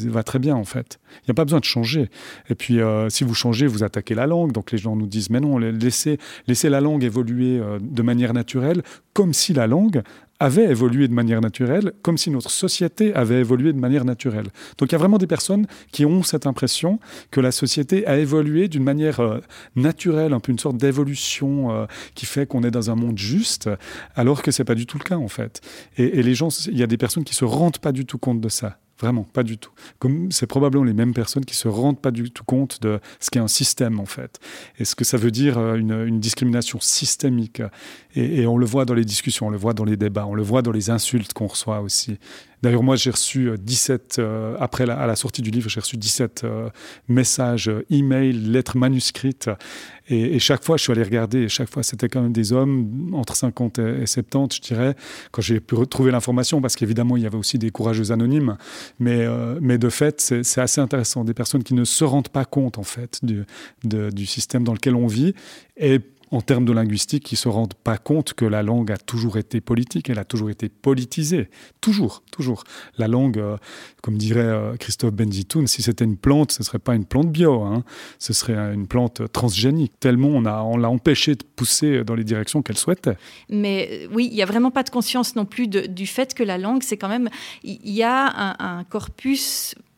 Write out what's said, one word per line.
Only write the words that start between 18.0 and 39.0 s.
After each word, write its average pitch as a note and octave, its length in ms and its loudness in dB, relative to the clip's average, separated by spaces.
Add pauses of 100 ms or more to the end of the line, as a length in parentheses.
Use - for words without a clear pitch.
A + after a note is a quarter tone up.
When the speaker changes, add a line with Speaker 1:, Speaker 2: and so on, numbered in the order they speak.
Speaker 1:
a C#3+ 100 4
évolué D3+ 480 2
d'une D3+ 160 0
manière, C#3 380 0
euh, A2+ 180 0 (380)
naturelle, D#3 560 2
un A#2+ 80 0
peu - 100 -4
une A#2 80 0
sorte C3 180 -2
d'évolution, C#3 960 0
euh, A2 160 -2 (300)
qui - 100 -10
fait C#3 200 -2
qu'on B2 180 0
est A#2+ 80 2
dans A#2 180 -2
un A2+ 60 0
monde A#2 200 0
juste, A2 540 -2 (460)
alors C3 260 4
que D3+ 80 0
c'est C3 140 0
pas A#2+ 100 2
du A#2 120 -4
tout D3 120 -8
le - 60 -10
cas F3+ 120 -2
en C3 120 -2
fait. A2+ 320 -10 (360)
Et, B2+ 220 4
et B2 60 6
les B2+ 100 4
gens, D#3 140 0 (180)
il F3+ 100 -2
y A#2+ 60 4
a A#2 60 2
des A#2 100 0
personnes C#3 260 -2
qui - 120 -6
se - 80 0
rendent C#3+ 340 2
pas D3 140 -2
du C3 120 -4
tout B2 140 -8
compte A#2 220 0
de A2+ 80 -2
ça. G#2+ 300 -6 (220)
Vraiment, A#2 240 0
pas - 180 -2
du A2+ 160 -4
tout. - 140 -20 (260)
Comme D#3+ 320 0
c'est - 160 -2
probablement C#3 380 2
les A#2 80 2
mêmes A#2 220 2
personnes B2+ 300 -2
qui - 120 -8
se - 100 -2
rendent B2 340 0
pas C3 120 0
du A#2+ 180 -6
tout - 140 -18
compte C3+ 360 -2
de G#2+ 200 -2 (180)
ce - 100 -6
qu'est B2+ 120 0
un A2 80 0
système, A#2 500 0
en G2+ 80 -6
fait. - 320 -14 (400)
Et A2+ 60 -2
ce - 100 -4
que A#2+ 100 -2
ça C3 120 2
veut A2+ 160 2
dire, B2+ 260 2
euh, A2+ 160 0
une, A2 320 -2
une A2+ 140 0
discrimination A#2 600 -2
systémique. B2 800 -2 (540)
Et, C3 280 0
et A#2 40 4
on A#2 100 2
le A#2+ 100 4
voit C3 180 2
dans A#2+ 100 0
les A#2 100 4